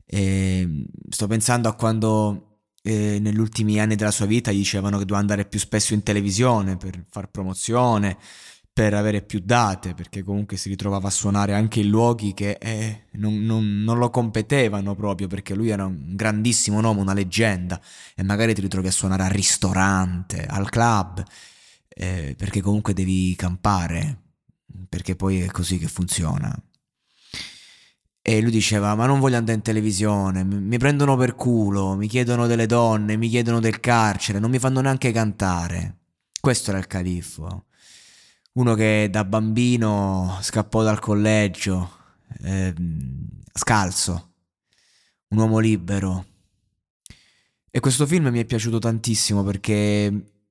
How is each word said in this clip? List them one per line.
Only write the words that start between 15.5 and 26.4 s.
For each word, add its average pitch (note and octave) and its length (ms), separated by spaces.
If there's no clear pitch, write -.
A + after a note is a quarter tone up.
lui A2 140
era G#2 160
un F2+ 320
grandissimo G#2+ 640
nome, A2 220
una G2 120
leggenda, F#2 680
e F#2+ 80
magari G#2 300
ti G2 80
ritrovi F#2+ 260
a F#2 40
suonare F#2+ 320
al F#2 80
ristorante, F#2+ 1120
al G2 240
club, G2 520
eh, E2+ 480
perché G2 240
comunque G2+ 320
devi F#2 420
campare, F2+ 840
perché F2+ 300
poi F#2+ 240
è F2+ 60
così F2+ 300
che D#2+ 120
funziona. - 680